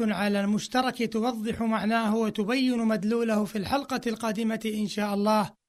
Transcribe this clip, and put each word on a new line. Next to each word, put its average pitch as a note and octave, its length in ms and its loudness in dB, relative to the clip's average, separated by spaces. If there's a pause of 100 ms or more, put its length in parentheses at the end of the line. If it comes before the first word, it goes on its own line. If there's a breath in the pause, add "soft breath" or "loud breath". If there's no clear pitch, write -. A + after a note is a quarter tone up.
على G3+ 400 2
المشترك A3+ 720 0
توضح A3+ 500 -2
معناه A3 540 0
وتبين A3+ 640 0
مدلوله A3 680 2
في G#3 140 -6
الحلقة C4 480 -2
القادمة A3 680 -2
إن G#3+ 140 -2
شاء G#3 260 -2
الله. G#3 400 2 (140)